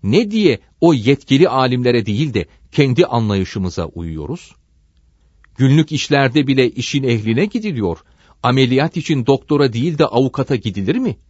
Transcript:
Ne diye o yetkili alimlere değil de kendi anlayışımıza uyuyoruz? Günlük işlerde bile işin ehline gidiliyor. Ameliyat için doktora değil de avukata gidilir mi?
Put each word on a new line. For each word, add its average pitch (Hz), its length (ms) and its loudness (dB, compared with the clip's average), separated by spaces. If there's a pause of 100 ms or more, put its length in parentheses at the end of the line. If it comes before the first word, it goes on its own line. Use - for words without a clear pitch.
Ne 190 280 0
diye 202 300 2 (200)
o 165 140 4
yetkili 135 540 2
alimlere 123 580 0
değil 113 280 -4
de 90 120 -2 (260)
kendi 139 340 2
anlayışımıza 98 800 -2
uyuyoruz? 82 680 -10 (1040)
Günlük 147 360 2
işlerde 139 540 0
bile 135 240 2
işin 131 320 -6
ehline 117 420 0
gidiliyor. 165 540 -4 (440)
Ameliyat 131 540 2
için 143 300 -2
doktora 139 460 0
değil 143 260 -4
de 156 80 2
avukata 131 500 -2
gidilir 101 400 -4
mi? 240 200 -4 (140)